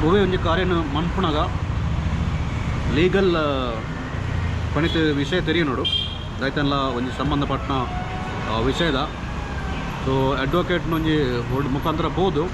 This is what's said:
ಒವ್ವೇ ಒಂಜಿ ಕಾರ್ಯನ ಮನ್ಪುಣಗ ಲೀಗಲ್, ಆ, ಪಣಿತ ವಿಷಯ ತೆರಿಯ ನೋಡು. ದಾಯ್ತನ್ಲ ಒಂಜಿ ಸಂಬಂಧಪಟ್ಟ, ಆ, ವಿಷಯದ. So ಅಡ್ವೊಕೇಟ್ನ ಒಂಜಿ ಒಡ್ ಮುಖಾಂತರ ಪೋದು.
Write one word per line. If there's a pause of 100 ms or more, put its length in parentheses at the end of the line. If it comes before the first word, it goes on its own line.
ಒವ್ವೇ
ಒಂಜಿ
ಕಾರ್ಯನ
ಮನ್ಪುಣಗ (1600)
ಲೀಗಲ್,
ಆ, (1000)
ಪಣಿತ
ವಿಷಯ
ತೆರಿಯ
ನೋಡು. (560)
ದಾಯ್ತನ್ಲ
ಒಂಜಿ
ಸಂಬಂಧಪಟ್ಟ, (800)
ಆ,
ವಿಷಯದ. (1000)
So
ಅಡ್ವೊಕೇಟ್ನ
ಒಂಜಿ (180)
ಒಡ್
ಮುಖಾಂತರ
ಪೋದು.